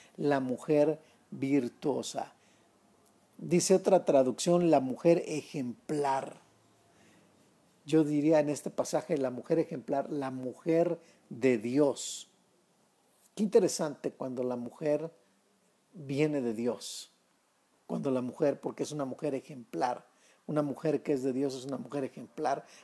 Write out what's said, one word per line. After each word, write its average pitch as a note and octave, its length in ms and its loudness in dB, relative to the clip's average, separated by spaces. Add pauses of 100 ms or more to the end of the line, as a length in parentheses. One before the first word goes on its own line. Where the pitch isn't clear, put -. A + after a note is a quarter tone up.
(180)
La C#3+ 220 2
mujer D3 600 2 (300)
virtuosa. C3 1040 -2 (1040)
Dice E3 380 2
otra F#3 300 4
traducción, D#3 640 4
"la D3 100 6
mujer C3 460 2
ejemplar". C#3 1120 -4 (1500)
Yo D#3 180 4
diría D3+ 360 4
en D3 100 2
este - 200 -6
pasaje, D3+ 480 -2
la C3 140 -2
mujer B2+ 260 -2
ejemplar, C#3 540 -2
la C#3 180 -4
mujer D#3+ 720 -2 (300)
de B2+ 280 2
Dios. B2 720 0 (1040)
Qué - 100 -6
interesante F3+ 680 2
cuando B2+ 320 -6
la B2 120 -2
mujer D3 560 -4 (840)
viene C#3+ 480 -2
de A#2+ 120 -2
Dios. A2+ 580 -6 (760)
Cuando A2+ 240 -4
la B2+ 100 0
mujer, C3+ 400 -2
porque C#3 220 -6
es C3+ 80 -6
una D3 140 -6
mujer C3+ 280 -6
ejemplar. B2+ 720 -6 (400)
Una D3+ 160 0
mujer C#3+ 400 -2
que D#3 120 0
es B2+ 100 0
de C3+ 100 0
Dios C3+ 220 -2
es B2+ 100 -12
una C3+ 120 -6
mujer C#3 260 -8
ejemplar. C#3 600 -6 (180)